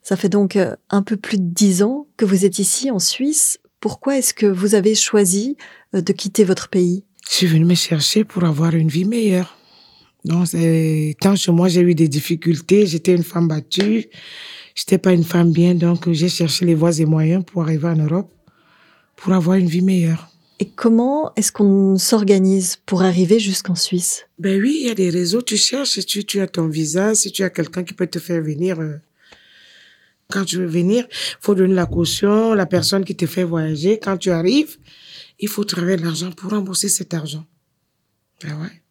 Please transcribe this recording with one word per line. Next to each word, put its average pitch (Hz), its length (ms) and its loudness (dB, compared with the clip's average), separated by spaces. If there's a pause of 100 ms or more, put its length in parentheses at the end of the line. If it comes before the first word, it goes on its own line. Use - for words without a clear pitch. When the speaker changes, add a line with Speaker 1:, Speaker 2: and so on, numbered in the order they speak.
Speaker 1:
Ça - 140 -4
fait 190 140 -2
donc, 202 260 0
euh, 185 220 0 (120)
un 202 140 0
peu 208 140 -4
plus - 200 -4
de 185 60 0
dix 185 400 2
ans 269 320 -2
que - 80 -2
vous 190 220 2
êtes 196 140 0
ici 254 300 -2
en 220 80 -2
Suisse. - 640 -2 (220)
Pourquoi 269 360 -2
est-ce - 160 -2
que - 120 0
vous 196 280 2
avez 214 220 4
choisi, 208 640 0 (360)
euh, 190 60 0
de 180 140 -2
quitter 196 320 2
votre 185 240 -2
pays ? 180 340 0 (260)
Speaker 2:
Je - 60 -4
suis 185 120 2
venue 160 180 4
me 175 100 4
chercher 165 480 0
pour 180 220 -2
avoir 160 280 0
une 160 140 2
vie 160 160 -2
meilleure. 202 540 0 (680)
Donc, 170 240 0
c'est, 160 720 0
tant 196 160 2
chez 175 160 0
moi, 175 160 4
j'ai 180 140 2
eu 175 120 4
des 156 140 4
difficultés. 170 800 0
J'étais 165 280 0
une 175 100 2
femme 170 260 -2
battue. 196 580 -2 (680)
J'étais - 240 0
pas 185 140 2
une 170 140 4
femme 170 260 2
bien. 170 240 4
Donc, 170 340 0
j'ai 170 200 0
cherché 170 360 -2
les 170 80 4
voies 160 260 2
et 160 60 2
moyens 160 400 2
pour 170 180 -6
arriver 160 260 -2
en 165 80 0
Europe, 160 360 -2 (840)
pour 185 160 0
avoir 185 240 2
une 180 100 2
vie 170 140 0
meilleure. 175 480 0 (300)
Speaker 1:
Et 202 60 -2
comment 247 680 0
est-ce 208 160 -2
qu'on 196 460 4
s'organise 190 800 2 (100)
pour 185 160 0
arriver 185 360 4
jusqu'en 190 360 -2
Suisse ? - 500 -4 (140)
Speaker 2:
Ben 196 200 0
oui, 285 220 0
il 254 60 -4
y - 20 0
a 220 60 -4
des 185 160 0
réseaux. 180 320 0
Tu 214 120 -4
cherches, 247 520 -2
tu, 208 180 -6
tu 202 140 -4
as 185 80 -2
ton 165 200 -4
visa. 160 460 -2
Si - 180 -2
tu 196 120 -4
as 180 80 -2
quelqu'un 175 320 -6
qui - 100 -12
peut 180 140 -4
te 180 100 -10
faire 170 240 -4
venir, 160 380 -4
euh, 151 160 -8 (1400)
quand 196 140 -4
tu 165 120 -6
veux 185 80 -4
venir, 180 400 0 (340)
faut 208 140 0
donner 185 220 2
la 175 100 2
caution, 208 720 0
la 190 100 2
personne 180 400 0
qui 202 100 -8
te 165 120 -4
fait 185 160 -4
voyager. 165 560 -2
Quand 196 180 -4
tu 180 140 -2
arrives, 202 460 0 (600)
il 208 80 -4
faut 208 160 -4
travailler 180 340 -2
de 160 40 -4
l'argent 170 300 -4
pour 185 180 -12
rembourser 196 400 -4
cet - 240 -4
argent. 156 320 -8 (960)
Ben 151 180 -10
ouais. - 320 -14